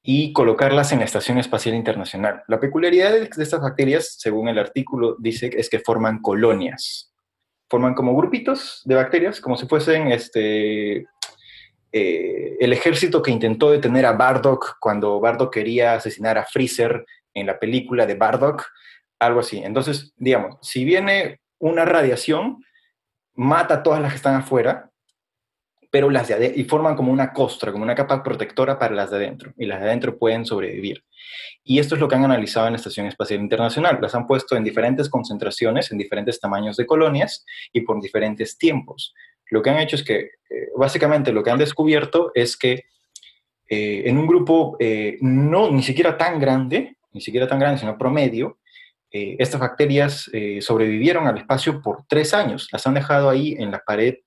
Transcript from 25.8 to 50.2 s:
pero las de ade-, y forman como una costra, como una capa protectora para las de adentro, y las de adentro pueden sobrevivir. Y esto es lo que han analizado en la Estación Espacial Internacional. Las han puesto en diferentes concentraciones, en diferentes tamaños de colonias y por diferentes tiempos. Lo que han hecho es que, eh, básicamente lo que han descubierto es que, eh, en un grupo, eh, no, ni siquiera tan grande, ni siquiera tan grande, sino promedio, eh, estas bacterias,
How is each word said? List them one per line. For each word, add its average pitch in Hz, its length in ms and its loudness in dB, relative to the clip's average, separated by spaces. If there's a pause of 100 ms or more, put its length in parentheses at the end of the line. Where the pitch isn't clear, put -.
pero 139 200 4
las 131 180 0
de 113 60 0
ade-, 120 220 0
y 139 80 -2
forman 156 320 2
como 131 160 2
una 131 200 2
costra, 117 380 -2
como 107 140 -6
una 120 100 0
capa 139 280 0
protectora 131 560 -2
para 113 160 0
las 101 160 -4
de 101 60 -4
adentro, 98 400 -6
y - 100 -8
las 98 140 -6
de 98 60 -4
adentro 117 320 -2
pueden 113 260 0
sobrevivir. 98 600 -6 (580)
Y 131 160 2
esto 147 160 0
es 147 60 0
lo 147 80 2
que 131 80 2
han 131 80 4
analizado 113 420 2
en 117 60 0
la 117 60 -4
Estación 104 280 -8
Espacial 101 340 -4
Internacional. 117 640 0
Las 104 120 -4
han 120 120 -2
puesto 131 300 0
en 110 80 0
diferentes 123 440 0
concentraciones, 117 840 -4
en 107 60 -6
diferentes 104 420 -4
tamaños 104 360 -4
de 123 100 -2
colonias 156 580 0 (280)
y 120 100 0
por 110 200 -4
diferentes 107 560 -4
tiempos. - 560 -2 (360)
Lo 110 120 2
que 139 80 2
han 147 80 2
hecho 156 180 -2
es 139 80 -4
que, 104 140 -2 (320)
eh, - 260 -8
básicamente 143 560 2
lo 107 100 2
que 117 80 2
han 123 80 2
descubierto 151 760 2
es 120 220 0
que, 127 280 0 (840)
eh, 104 380 -2
en 123 120 2
un 156 80 0
grupo, 165 540 2
eh, 107 400 -2
no, 147 500 2
ni 135 120 2
siquiera 151 360 0
tan 170 200 0
grande, 135 580 0 (160)
ni 101 80 -16
siquiera 123 280 -2
tan 135 120 0
grande, 139 180 2
sino 107 180 -6
promedio, 131 640 -2 (540)
eh, 104 260 -8
estas 131 220 0
bacterias, 143 720 0